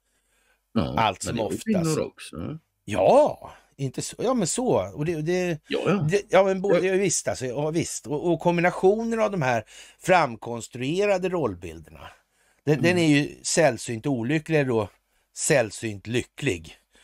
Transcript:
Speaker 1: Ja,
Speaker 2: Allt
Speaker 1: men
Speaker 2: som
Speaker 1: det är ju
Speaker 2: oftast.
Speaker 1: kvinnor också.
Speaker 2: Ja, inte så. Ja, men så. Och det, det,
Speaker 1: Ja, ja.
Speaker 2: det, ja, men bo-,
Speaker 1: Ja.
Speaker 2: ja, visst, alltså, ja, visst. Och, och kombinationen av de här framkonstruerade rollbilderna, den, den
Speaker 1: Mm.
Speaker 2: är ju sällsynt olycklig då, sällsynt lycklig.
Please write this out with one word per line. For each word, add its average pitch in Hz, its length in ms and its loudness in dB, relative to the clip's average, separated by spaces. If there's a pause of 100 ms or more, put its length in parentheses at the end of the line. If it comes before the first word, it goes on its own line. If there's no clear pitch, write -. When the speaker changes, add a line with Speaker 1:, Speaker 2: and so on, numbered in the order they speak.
(720)
Speaker 1:
Ja, 71 240 0
Speaker 2:
Allt 104 280 0
Speaker 1:
men - 20 -6
Speaker 2:
som 92 80 -4
Speaker 1:
det 113 60 -2
är - 20 -2
ju 101 40 -4
Speaker 2:
oftast. - 160 -6 (320)
Speaker 1:
kvinnor 117 120 -2
också. - 520 -12 (260)
Speaker 2:
Ja, 110 680 2 (240)
inte 139 260 -6
så. - 180 -10
Ja, 220 140 0
men 214 140 0
så. 123 460 0
Och 143 120 -6
det, 165 160 -4
det, 175 460 -2
Speaker 1:
Ja, 143 180 -2
ja. 165 80 2 (180)
Speaker 2:
det, 202 180 2
ja, 180 140 6
men 190 180 0
bo-, 196 120 2
Speaker 1:
Ja. 175 60 6
Speaker 2:
ja, 185 140 0
visst, 185 340 0
alltså, 117 180 -4
ja, 135 260 -4
visst. 170 360 -4
Och, 147 260 -2
och 160 60 -2
kombinationen 190 800 2
av 214 120 0
de 190 100 -2
här 123 220 2 (360)
framkonstruerade 160 1300 0
rollbilderna, 87 760 -6 (560)
den, 143 180 2
den 170 100 2
Speaker 1:
Mm. 180 120 2
Speaker 2:
är 165 40 4 (140)
ju - 220 -6
sällsynt 120 640 0
olycklig 143 600 0
då, 110 220 0 (480)
sällsynt 110 720 -2
lycklig. 113 680 -4 (280)